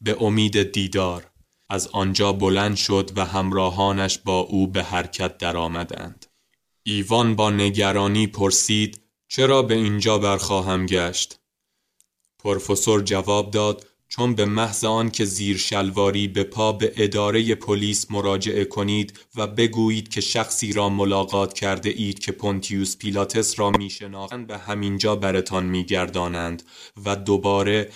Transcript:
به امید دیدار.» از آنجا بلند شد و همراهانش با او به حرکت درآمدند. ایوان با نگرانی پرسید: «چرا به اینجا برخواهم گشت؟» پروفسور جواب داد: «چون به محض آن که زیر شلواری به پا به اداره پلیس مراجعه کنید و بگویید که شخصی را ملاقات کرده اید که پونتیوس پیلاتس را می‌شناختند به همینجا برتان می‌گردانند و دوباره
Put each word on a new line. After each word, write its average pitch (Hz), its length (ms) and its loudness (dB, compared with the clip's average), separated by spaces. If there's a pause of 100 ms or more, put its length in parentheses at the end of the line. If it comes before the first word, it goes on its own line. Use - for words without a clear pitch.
به 110 220 -2
امید 104 480 2
دیدار.» 95 540 -2 (460)
از 95 160 -4
آنجا 98 460 0
بلند 98 420 2
شد 98 400 0
و 95 100 0
همراهانش 95 920 0
با 113 220 0
او 95 280 2
به 95 160 -2
حرکت 90 540 -4
درآمدند. 85 880 -6 (580)
ایوان 110 520 2
با 107 140 2
نگرانی 101 760 2
پرسید: 104 760 0 (260)
«چرا 135 340 4
به 113 140 2
اینجا 104 420 2
برخواهم 95 680 0
گشت؟» 90 540 -2 (1000)
پروفسور 101 640 2
جواب 98 500 0
داد: 104 340 0 (220)
«چون 123 280 0
به 107 100 4
محض 107 380 -2
آن 113 280 0
که 110 140 0
زیر 98 320 0
شلواری 98 680 0
به 98 160 0
پا 107 280 0
به 107 260 0
اداره 104 580 2
پلیس 104 560 -2
مراجعه 101 540 0
کنید 104 540 -2 (160)
و 107 120 -4
بگویید 110 640 0
که 107 120 -4
شخصی 107 520 -2
را 101 160 2
ملاقات 98 640 0
کرده 98 360 -2
اید 101 300 -4
که - 120 -6
پونتیوس 98 640 -4
پیلاتس 101 640 -2
را 101 120 2
می‌شناختند 101 760 -6
به 107 100 -12
همینجا 101 580 -2
برتان 95 500 0
می‌گردانند 90 1000 -2 (420)
و 101 100 0
دوباره 98 800 2